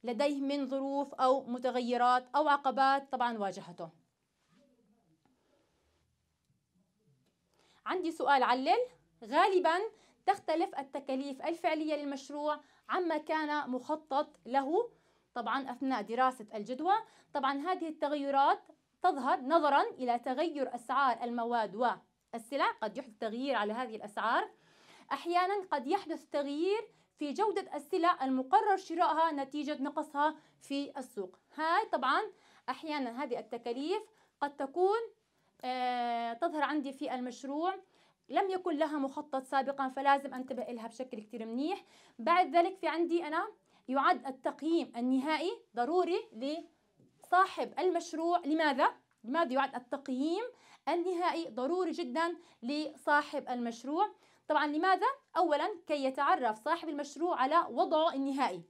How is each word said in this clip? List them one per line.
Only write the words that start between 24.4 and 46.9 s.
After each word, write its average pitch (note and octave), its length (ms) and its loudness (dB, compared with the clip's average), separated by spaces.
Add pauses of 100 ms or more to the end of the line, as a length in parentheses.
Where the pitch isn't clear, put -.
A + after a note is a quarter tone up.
أحيانًا F4+ 600 0
قد C4+ 160 -4
يحدث E4 380 -2
تغيير D#4+ 640 -2 (260)
في D4 180 -4
جودة G4 420 -2
السلع E4 500 0
المقرر E4 520 4
شرائها E4 540 2
نتيجة C#4 500 -4
نقصها D4 540 0 (260)
في C#4 360 -6
السوق. G3+ 380 -8 (200)
هاي E4 300 2
طبعًا C#4+ 360 0 (480)
أحيانًا C4 540 -4
هذه A#3+ 160 -4
التكاليف B3 600 -4 (400)
قد C#4+ 140 -4
تكون، F4+ 440 2 (640)
آه، A#3+ 680 -2
تظهر D4 300 0
عندي C#4 300 -2
في C4+ 220 -4
المشروع C4+ 600 -4 (540)
لم F#4 200 0
يكن F#4 280 -2
لها D4+ 200 0
مخطط C4+ 460 -4
سابقًا، C4+ 460 -2
فلازم C#4 440 2
أنتبه B3+ 300 -6
إلها A#3 240 -8
بشكل B3 320 -10
كتير A3 260 -10
منيح. C#4+ 380 -4 (360)
بعد D#4+ 360 4
ذلك F4 200 6
في - 120 -4
عندي E4 400 0
أنا E4 200 -2 (400)
يعد C#4 400 2
التقييم C#4+ 680 -2
النهائي C4+ 540 0 (240)
ضروري E4+ 440 2 (140)
لصاحب D#4 1500 -2